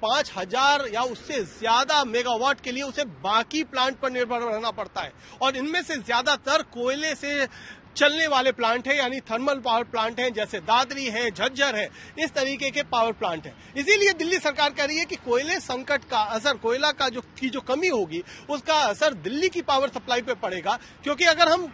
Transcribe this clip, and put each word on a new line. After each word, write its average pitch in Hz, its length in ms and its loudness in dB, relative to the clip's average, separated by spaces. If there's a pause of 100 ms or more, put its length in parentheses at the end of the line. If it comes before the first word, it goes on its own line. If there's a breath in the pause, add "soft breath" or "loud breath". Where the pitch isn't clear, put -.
पांच 247 340 0
हजार 262 580 2
या 233 80 0
उससे 254 380 -4
ज्यादा 262 640 2
मेगावाट 247 560 0
के 254 120 -6
लिए 262 100 -4
उसे 285 220 -4
बाकी 220 600 0
plant 262 320 0
पर 262 140 -2
निर्भर 247 320 -2
रहना 226 280 -2
पड़ता 196 300 -8
है, 147 120 -8 (300 loud breath)
और 269 140 2
इनमें 311 260 -2
से 311 140 -6
ज्यादातर 254 640 2
कोयले 277 520 -2
से 285 320 -2 (500 loud breath)
चलने 302 300 4
वाले 262 260 4
plant 240 360 0
हैं, 277 60 2
यानी 262 260 0
thermal 269 380 -2
power 233 260 2
plant 226 360 -2
हैं, 247 140 0
जैसे 214 260 -4
दादरी 254 440 2
है, 226 260 -2
झज्जर 254 460 0
है, 202 120 -2 (300 loud breath)
इस 311 140 -2
तरीके 269 380 -2
के 285 120 -2
power 226 300 0
plant 170 340 -4
हैं। 127 80 -16 (200 loud breath)
इसीलिए 403 380 4
दिल्ली 339 260 -2
सरकार 294 320 2
कह 285 140 -2
रही 302 140 -2
है 339 60 0
कि 330 120 -6
कोयले 285 440 -2
संकट 262 440 -4
का 240 140 -2
असर, 220 380 0
कोयला 262 360 0
का 285 160 -2
जो, 240 120 -4 (180)
की 262 100 -4
जो 247 120 -4
कमी 302 280 -2
होगी, 180 340 -2 (280 loud breath)
उसका 294 240 0
असर 285 400 2
दिल्ली 247 340 -2
की 349 140 -2
power 269 260 2
supply 247 340 -2
पे 247 120 -4
पड़ेगा। 185 440 -2 (260 loud breath)
क्योंकि 294 200 0
अगर 330 240 6
हम 349 260 2